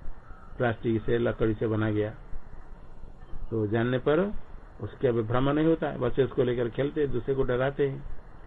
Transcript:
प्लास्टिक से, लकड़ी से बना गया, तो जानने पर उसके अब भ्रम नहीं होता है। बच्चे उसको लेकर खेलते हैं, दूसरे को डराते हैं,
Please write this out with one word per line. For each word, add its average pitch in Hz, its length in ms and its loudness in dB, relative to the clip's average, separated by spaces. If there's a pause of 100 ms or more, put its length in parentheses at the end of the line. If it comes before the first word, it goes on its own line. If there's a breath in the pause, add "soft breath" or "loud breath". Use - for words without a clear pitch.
(580)
प्लास्टिक 117 440 0
से, 117 160 2
लकड़ी 117 360 2
से 110 140 -2
बना 110 240 2
गया, 104 180 0 (1400)
तो 110 160 0
जानने 120 300 2
पर 170 360 2 (480)
उसके - 260 -2
अब 117 140 4
भ्रम 123 280 2
नहीं 151 160 4
होता 160 220 4
है। 135 100 -4
बच्चे 131 260 2
उसको 123 200 2
लेकर 120 260 2
खेलते 143 320 0
हैं, 135 100 2
दूसरे 123 240 0
को 131 80 4
डराते 135 460 2
हैं, 139 140 -6 (440)